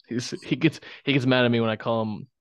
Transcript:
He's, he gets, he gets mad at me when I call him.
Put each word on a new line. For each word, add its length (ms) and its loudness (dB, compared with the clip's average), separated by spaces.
He's, 220 -4
he 140 -2
gets, 240 0
he 80 0
gets 140 2
mad 180 4
at 60 4
me 100 2
when 80 2
I 80 -2
call 260 -2
him. 260 -8